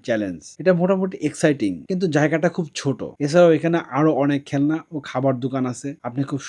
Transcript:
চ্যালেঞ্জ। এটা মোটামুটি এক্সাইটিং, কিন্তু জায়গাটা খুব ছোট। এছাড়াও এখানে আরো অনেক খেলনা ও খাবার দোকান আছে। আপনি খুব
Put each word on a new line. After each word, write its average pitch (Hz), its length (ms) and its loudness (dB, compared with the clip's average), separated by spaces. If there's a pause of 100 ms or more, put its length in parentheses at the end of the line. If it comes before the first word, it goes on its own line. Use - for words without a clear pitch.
চ্যালেঞ্জ। 104 360 -2 (200)
এটা 180 120 4
মোটামুটি 190 420 0 (120)
এক্সাইটিং, 139 440 0 (160)
কিন্তু 190 180 -2 (120)
জায়গাটা 156 320 2
খুব 165 160 -4 (100)
ছোট। 131 240 -4 (200)
এছাড়াও 165 380 6
এখানে 165 200 0 (200)
আরো 156 140 4 (120)
অনেক 143 220 0
খেলনা 147 320 0 (140)
ও 160 60 -10 (120)
খাবার 131 300 0
দোকান 131 240 -4 (100)
আছে। 139 160 -10 (140)
আপনি 123 200 -6
খুব 135 260 -4